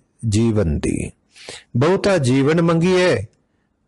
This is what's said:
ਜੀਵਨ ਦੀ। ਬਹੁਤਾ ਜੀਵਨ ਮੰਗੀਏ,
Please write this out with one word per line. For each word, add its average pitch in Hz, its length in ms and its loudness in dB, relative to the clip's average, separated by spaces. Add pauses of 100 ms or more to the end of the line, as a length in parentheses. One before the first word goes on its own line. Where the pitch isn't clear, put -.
(300)
ਜੀਵਨ 104 500 0
ਦੀ। - 320 -6 (680)
ਬਹੁਤਾ 190 400 2
ਜੀਵਨ 135 440 2
ਮੰਗੀਏ, 170 640 0 (640)